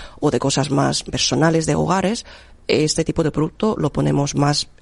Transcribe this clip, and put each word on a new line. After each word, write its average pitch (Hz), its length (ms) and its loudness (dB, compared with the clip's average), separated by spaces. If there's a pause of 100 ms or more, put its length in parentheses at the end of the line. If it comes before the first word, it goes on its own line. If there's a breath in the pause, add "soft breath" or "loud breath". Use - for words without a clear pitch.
(200 loud breath)
o 143 120 2
de 120 80 0
cosas 139 320 0
más 143 320 0
personales, 156 640 0
de 147 80 2
hogares, 185 500 0 (420 loud breath)
este 151 380 2
tipo 156 160 -2
de 156 80 0
producto 156 480 -2
lo 151 160 -2
ponemos 143 400 0
más, 143 340 0 (140)